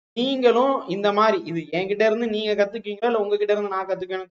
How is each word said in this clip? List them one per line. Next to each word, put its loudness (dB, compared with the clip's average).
நீங்களும் 2
இந்த 0
மாதிரி 2
இது -4
என்கிட்ட -2
இருந்து 2
நீங்க 0
கத்துக்கீங்களோ -6
இல்ல 2
உங்ககிட்ட 0
இருந்து -2
நான் -4
கத்துக்கணும் -6